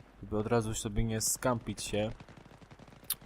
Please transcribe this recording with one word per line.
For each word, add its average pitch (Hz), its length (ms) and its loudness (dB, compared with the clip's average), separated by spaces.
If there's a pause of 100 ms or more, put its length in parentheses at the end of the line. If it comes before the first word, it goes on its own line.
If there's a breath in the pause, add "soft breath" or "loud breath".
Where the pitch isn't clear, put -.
(220)
żeby 104 160 -2
od 107 100 0
razu 113 260 2
sobie 110 300 2
nie 110 180 0
skampić 117 640 0
się. 104 280 0 (1160)